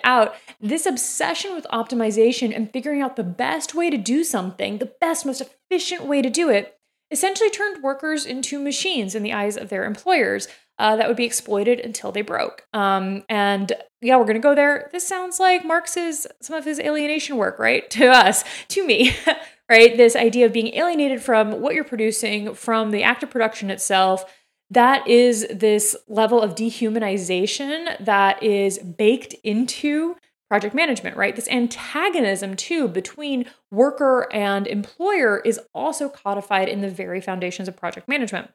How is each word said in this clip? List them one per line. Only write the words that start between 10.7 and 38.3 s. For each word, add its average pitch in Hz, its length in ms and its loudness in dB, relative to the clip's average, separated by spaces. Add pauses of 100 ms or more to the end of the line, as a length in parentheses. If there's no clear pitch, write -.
uh, 214 160 4
that 220 120 0
would 233 100 0
be 240 80 0
exploited 226 540 -2
until - 320 -10
they 202 100 -4
broke. - 520 -6
Um, 196 560 -2
and 202 440 0 (280)
yeah, 254 160 4
we're 233 80 6
gonna 220 140 0
go 285 160 4
there. 285 360 2
This 359 160 -8
sounds 370 320 -6
like 359 260 4
Marx's, 330 600 -2 (160)
some - 140 -10
of 294 100 -8
his 302 140 -6
alienation 302 580 -2
work, 190 220 -2
right? 226 300 0
<laughs> - 20 -14
To 247 160 6
us, 240 360 8 (260)
to 381 160 -2
me, 247 300 4 (260)
<laughs> - 280 -18
right? 233 260 10
This 233 200 8
idea 233 300 4
of 208 80 2
being 233 200 -2
alienated 294 480 0
from 220 400 2
what 277 140 -2
you're 302 80 -2
producing, 214 720 -4
from 220 360 -2
the 208 120 0
act 240 180 2
of 277 80 -6
production 220 400 -2
itself. 190 560 0 (460)
That 247 340 4
is 240 460 6
this 208 460 0 (100)
level 220 340 2
of 190 140 -2
dehumanization 220 1500 -4
that 196 360 2
is 196 380 0
baked 214 640 0
into 294 720 -2 (360)
project 208 240 0
management, 269 400 -2
right? 196 180 -2
This - 140 -8
antagonism, 240 1120 -2
too, 302 320 -2
between 247 560 -6 (260)
worker 262 600 2
and 202 340 -2
employer 254 800 -2
is 226 160 0 (120)
also 294 360 -4
codified 202 580 -2
in 202 140 -4
the 196 80 -4
very 185 320 -8
foundations 180 480 -6
of 180 80 -14
project - 320 -10
management. 240 460 -4